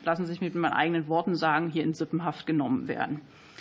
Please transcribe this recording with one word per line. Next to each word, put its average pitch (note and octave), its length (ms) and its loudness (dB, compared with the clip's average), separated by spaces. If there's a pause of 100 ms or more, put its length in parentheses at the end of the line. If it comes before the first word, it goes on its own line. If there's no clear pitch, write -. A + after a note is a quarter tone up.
lassen E3+ 220 0
Sie E3 80 -4
sich E3+ 80 -6
mit F3 140 -2
meinen E3 180 2
eigenen D#3+ 340 2
Worten E3+ 280 2
sagen, D#3+ 340 2
hier D#3 140 -2
in D#3+ 100 0
Sippenhaft E3 520 -4
genommen C3 440 0
werden. - 320 -4 (400)